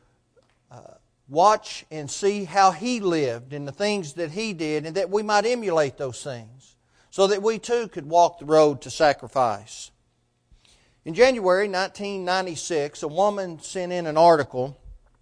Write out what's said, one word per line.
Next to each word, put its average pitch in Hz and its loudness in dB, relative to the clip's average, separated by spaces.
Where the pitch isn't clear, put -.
uh, 123 -20
watch 196 2
and 147 -10
see 202 -2
how 190 4
he 220 -4
lived 135 -2
and 143 -10
the 135 -12
things 202 -4
that 170 -6
he 214 -6
did, 151 -4
and 160 -8
that 185 -2
we 208 -2
might 208 2
emulate 185 0
those 143 -10
things, 120 -16
so 196 2
that 196 0
we 220 0
too 240 -4
could 147 -12
walk 170 4
the 143 -16
road 151 4
to 131 -16
sacrifice. 123 0
In 160 -10
January 208 4
nineteen 190 -4
ninety-six, 175 -4
a 151 -4
woman 190 -2
sent 180 -8
in 175 -4
an 151 -2
article, 143 4